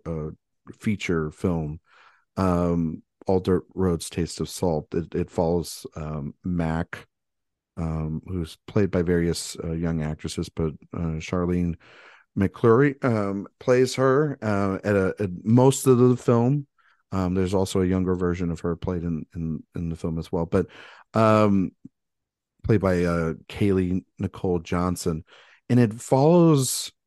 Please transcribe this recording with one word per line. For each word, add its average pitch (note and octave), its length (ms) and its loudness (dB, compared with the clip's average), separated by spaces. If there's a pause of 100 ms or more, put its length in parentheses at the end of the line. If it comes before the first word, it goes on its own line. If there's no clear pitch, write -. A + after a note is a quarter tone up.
uh, D#2 240 -8 (480)
feature E2+ 520 -2
film, E2 500 -4 (580)
um, F2 640 0 (240)
All F#2+ 140 2
Dirt F2+ 240 0 (100)
Road's F2+ 340 -2
Taste - 320 -6
of D#2+ 80 -4
Salt. D#2 460 -4
It, E2+ 200 -4
it F2 160 -4
follows, E2+ 640 -2
um, D2+ 480 -10
Mac, E2 640 -4 (680)
um, D#2 500 -6
who's F2+ 300 -8 (100)
played G2+ 240 0
by F2+ 120 0
various, E2+ 600 -2
uh, E2 100 -6
young E2 300 -4
actresses, D2+ 460 -8
but, D#2+ 240 -4 (220)
uh, D#2+ 260 -4
Charlene F2 560 -2 (580)
McClure, A#2 680 4
um, G2+ 440 -2 (120)
plays B2+ 360 2
her, C3+ 480 2
uh, G2+ 420 0
at G#2 120 2
a, F#2+ 220 2
at G2+ 120 -2 (140)
most B2 420 4
of B2+ 120 6
the B2 180 6
film. B2+ 500 2 (440)
Um, F#2 240 0
there's F#2 180 0
also F#2+ 300 0
a F#2 40 2
younger F#2 280 0
version F2 360 -2
of E2 100 -6
her E2+ 160 -4
played F2+ 260 -6
in, E2 320 -6
in, D#2+ 280 -8 (120)
in E2+ 160 -6
the D#2+ 60 -8
film E2 220 -6
as - 140 -8
well, E2+ 140 -2
but, F2+ 200 2 (480)
um, G#2+ 580 4 (920)
played G#2+ 160 2
by, F2+ 240 2
uh, E2+ 300 0 (140)
Kaylee F#2+ 560 0 (140)
Nicole F#2 400 -4
Johnson. F2 640 -4 (440)
And A#2+ 100 4
it A2+ 160 4
follows, D3 960 4 (160)